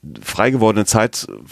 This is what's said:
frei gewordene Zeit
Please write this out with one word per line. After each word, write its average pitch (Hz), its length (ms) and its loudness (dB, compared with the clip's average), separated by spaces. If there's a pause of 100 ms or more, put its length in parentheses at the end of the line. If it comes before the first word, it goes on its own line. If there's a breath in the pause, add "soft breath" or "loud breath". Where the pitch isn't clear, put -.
(220)
frei - 300 0
gewordene 110 340 2
Zeit 113 420 0 (240)